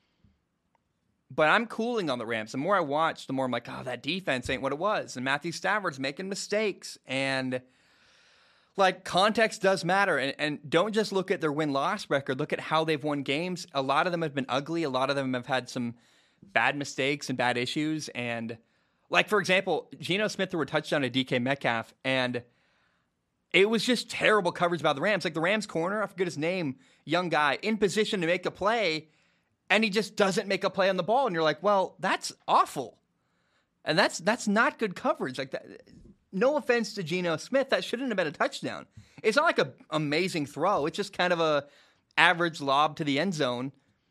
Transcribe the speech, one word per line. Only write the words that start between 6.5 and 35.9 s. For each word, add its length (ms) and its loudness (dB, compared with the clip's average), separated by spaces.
And, 540 -2
like, 280 4
context 580 2
does 220 2
matter. 340 4
And, 200 -2
and 200 -2
don't 240 2
just 200 0
look 180 0
at 100 -2
their 120 0
win-loss 580 -2
record. 300 0
Look 120 -4
at 80 -2
how 220 2
they've 220 -2
won 180 -2
games. 520 -4
A 80 0
lot 240 2
of 60 0
them 100 -2
have 120 -4
been 140 -2
ugly. 340 -2
A 80 -2
lot 180 4
of 80 0
them 180 0
have 120 -4
had 220 0
some 260 -4
bad 340 2
mistakes 520 -2
and 100 -2
bad 180 2
issues. 520 -2
And, 500 -6
like, 180 4
for 100 2
example, 500 2
Geno 260 0
Smith 240 -4
threw 120 0
a 40 0
touchdown 360 0
to 80 0
D 120 0
K 160 0
Metcalf, 560 -2
and 380 0
it 160 6
was 160 0
just 260 0
terrible 420 4
coverage 300 0
by 100 4
the 80 -4
Rams. 240 0
Like, 100 -4
the 60 -4
Rams 260 0
corner, 360 -2
I 40 -2
forget 200 -4
his 120 -6
name, 380 -2
young 240 0
guy, 340 2
in 160 -2
position 420 2
to 60 0
make 180 0
a 60 -2
play, 580 -2
and 120 6
he 80 2
just 260 -2
doesn't 320 2
make 160 0
a 60 0
play 200 2
on 80 0
the 40 0
ball. 240 2
And 80 -2
you're 80 0
like, 200 0
"Well, 360 2
that's 340 -4
awful." 520 0
And 140 2
that's, 200 2
that's 280 -2
not 320 2
good 160 -2
coverage. 440 -4
Like, 140 -6
that, 300 -12